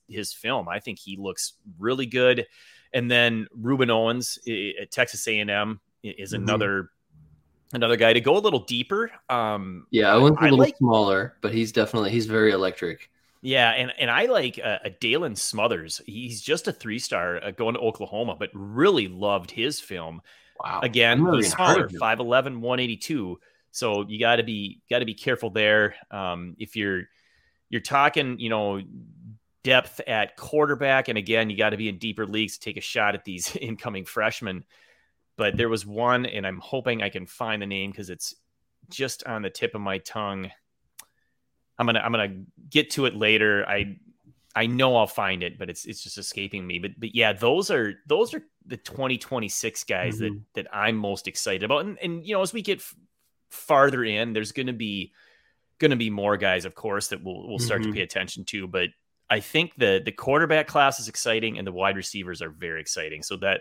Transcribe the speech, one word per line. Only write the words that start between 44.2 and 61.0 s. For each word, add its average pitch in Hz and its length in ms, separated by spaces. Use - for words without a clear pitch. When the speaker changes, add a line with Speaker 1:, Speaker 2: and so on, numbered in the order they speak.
Speaker 1:
I 113 120
know 123 300
I'll 110 100
find 95 360
it, 87 160
but 90 120
it's, - 140
it's 110 180
just - 160
escaping 98 480
me. 90 120
But, 92 200
but 113 160
yeah, 113 180
those 123 380
are, 113 240
those 208 280
are 311 80
the 120 100
twenty 131 420
twenty-six 113 640
guys 95 340
that, 110 140
Speaker 2:
Mm-hmm. 104 100
Speaker 1:
that 98 180
I'm 107 240
most 101 320
excited 95 340
about. 143 220
And, 202 180
and, 170 240
you 208 80
know, 190 80
as 190 100
we 226 100
get 190 160
f-, - 160
farther 135 540
in, 110 280
there's 107 200
gonna 127 200
be, 104 400
gonna 143 180
be 113 140
more 101 260
guys, 92 280
of 92 100
course, 101 340
that 78 140
we'll, 92 260
we'll 104 100
start 113 240
Speaker 2:
Mm-hmm. 107 100
Speaker 1:
to 101 40
pay 98 60
attention 92 440
to. 98 200
But 90 220
I 107 100
think 165 360
the, 98 260
the - 80
quarterback 151 560
class 139 320
is 107 80